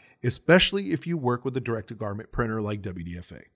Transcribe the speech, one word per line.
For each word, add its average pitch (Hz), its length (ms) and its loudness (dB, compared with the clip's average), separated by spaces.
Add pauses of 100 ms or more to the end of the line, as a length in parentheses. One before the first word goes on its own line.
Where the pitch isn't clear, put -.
(240)
especially 185 680 4
if 156 160 -2
you 170 100 -2
work 123 280 0
with 127 100 -2
a 131 60 -4
direct-to-garment 110 720 -6
printer 110 280 0
like 104 200 -2
W 90 240 -8
D 87 120 -8
F 87 140 -12
A. - 120 -16 (120)